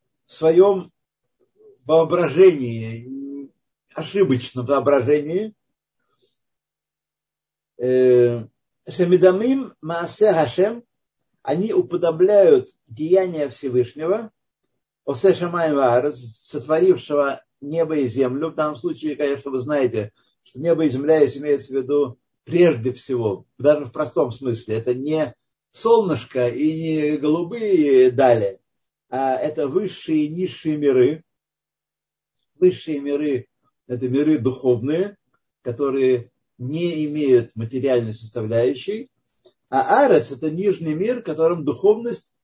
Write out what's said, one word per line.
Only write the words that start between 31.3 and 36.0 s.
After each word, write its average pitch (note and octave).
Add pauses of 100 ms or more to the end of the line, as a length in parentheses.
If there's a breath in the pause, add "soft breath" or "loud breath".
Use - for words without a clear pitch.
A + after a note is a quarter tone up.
Высшие D#3
миры — C#3+ (400)
это B2+
миры D3
духовные, C3 (460)
которые C3 (280)